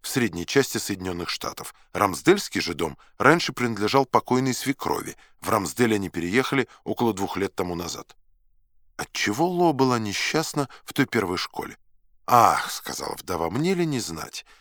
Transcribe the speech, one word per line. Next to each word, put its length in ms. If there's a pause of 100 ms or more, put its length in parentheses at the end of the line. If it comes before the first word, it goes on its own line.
в 80
средней 380
части 320
Соединённых 500
Штатов. 460 (180)
Рамсдельский 680
же 140
дом 240 (200)
раньше 340
принадлежал 540
покойной 480
свекрови. 600 (240)
В 100
Рамсдель 440
они 140
переехали 600 (140)
около 320
двух 220
лет 180
тому 220
назад. 400 (800)
Отчего 500
Ло 260
была 260
несчастна 680 (160)
в 80
той 140
первой 300
школе? 400 (500)
«Ах, — 460
сказала 440
вдова, — 340
мне 240
ли 120
не 140
знать? 460 (140)